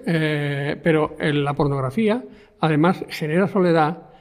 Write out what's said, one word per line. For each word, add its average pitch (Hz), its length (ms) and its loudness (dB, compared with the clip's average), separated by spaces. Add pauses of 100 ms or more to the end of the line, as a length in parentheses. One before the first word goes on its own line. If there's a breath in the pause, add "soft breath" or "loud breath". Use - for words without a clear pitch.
eh, 147 760 -2
pero 156 360 2
en 147 240 0
la 143 100 -2
pornografía, 147 720 0 (360 loud breath)
además, 160 500 2
genera 170 380 -2
soledad 170 640 2 (120 loud breath)